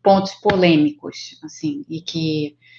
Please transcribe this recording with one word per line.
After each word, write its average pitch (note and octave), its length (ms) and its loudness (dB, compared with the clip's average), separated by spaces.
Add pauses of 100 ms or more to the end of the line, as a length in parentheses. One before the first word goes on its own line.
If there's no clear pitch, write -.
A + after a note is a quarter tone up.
pontos G3 340 2
polêmicos, E3+ 1080 0
assim, D3 440 -8
e E3 120 -10
que, D#3 560 -4 (220)